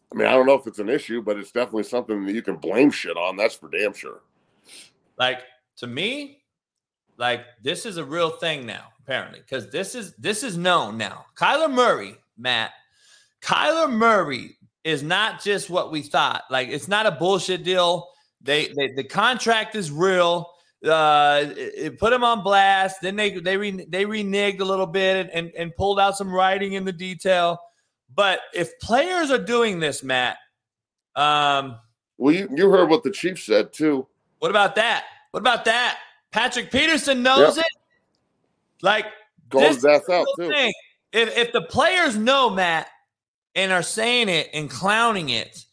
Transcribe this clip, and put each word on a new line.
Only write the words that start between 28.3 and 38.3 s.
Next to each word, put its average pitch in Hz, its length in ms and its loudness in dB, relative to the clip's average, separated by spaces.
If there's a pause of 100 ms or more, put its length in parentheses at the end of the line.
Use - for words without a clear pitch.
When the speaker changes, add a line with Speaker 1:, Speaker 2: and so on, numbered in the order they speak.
Speaker 2:
if 175 240 -4
players 311 540 0
are 247 60 2
doing 214 420 0
this, 147 240 -4
Matt, 127 320 0 (800)
um, 143 640 0 (400)
Speaker 1:
Well, 143 160 4
you, 196 200 -4
you 190 160 6
heard 180 180 6
what 156 140 4
the 127 80 -2
Chiefs 180 340 -6
said, 107 280 2
too. 147 340 0 (320)
Speaker 2:
What 170 120 -2
about 196 260 2
that? 214 300 0 (260)
What - 80 -8
about 233 240 0
that? 233 340 0 (320)
Patrick 240 400 -4
Peterson 277 520 0
knows 269 340 6
Speaker 1:
Yep. 330 100 0
Speaker 2:
it. 330 60 -4 (1120)